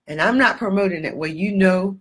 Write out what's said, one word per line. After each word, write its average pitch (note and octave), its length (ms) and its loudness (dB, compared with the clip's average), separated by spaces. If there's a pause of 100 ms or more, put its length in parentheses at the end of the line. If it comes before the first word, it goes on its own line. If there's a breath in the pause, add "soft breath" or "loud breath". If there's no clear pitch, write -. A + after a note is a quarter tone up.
and D#3 140 -4
I'm A3+ 160 2
not B3+ 200 2
promoting F#3+ 460 -2
it - 140 -6
where D#3 120 -6
you F3+ 220 -4
know F#3+ 500 2